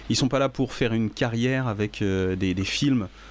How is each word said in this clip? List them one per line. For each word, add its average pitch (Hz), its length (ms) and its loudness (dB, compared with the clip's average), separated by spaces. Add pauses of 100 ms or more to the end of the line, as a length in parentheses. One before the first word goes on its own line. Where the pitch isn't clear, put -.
(100)
Ils 113 60 4
sont 135 120 4
pas 135 100 0
là 135 120 2
pour 127 240 -2
faire 117 180 0
une 110 160 0
carrière 123 580 0
avec, 107 360 -2
euh, 95 340 2
des, 92 180 0
des 95 100 0
films 123 440 0 (220)